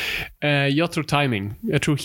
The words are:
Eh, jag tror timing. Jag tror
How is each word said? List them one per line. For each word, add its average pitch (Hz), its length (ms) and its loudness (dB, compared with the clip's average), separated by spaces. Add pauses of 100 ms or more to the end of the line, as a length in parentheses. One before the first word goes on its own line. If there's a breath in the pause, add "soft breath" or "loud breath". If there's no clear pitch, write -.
(400 loud breath)
Eh, 147 100 0
jag 143 420 2
tror 156 120 -2
timing. 123 560 0
Jag 151 220 0
tror 151 220 2